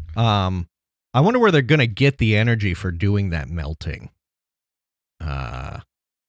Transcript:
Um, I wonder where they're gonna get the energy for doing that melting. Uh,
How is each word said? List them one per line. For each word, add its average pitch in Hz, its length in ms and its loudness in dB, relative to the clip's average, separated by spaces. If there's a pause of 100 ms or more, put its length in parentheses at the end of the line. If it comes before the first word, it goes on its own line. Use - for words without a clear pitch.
(160)
Um, 98 520 0 (460)
I 120 60 2
wonder 226 200 4
where 220 120 4
they're 151 100 4
gonna 127 260 2
get 135 300 0
the 110 200 2
energy 107 360 2
for 90 180 -4
doing 101 400 0
that 71 180 -6
melting. 78 600 -8 (1120)
Uh, 67 600 -8 (500)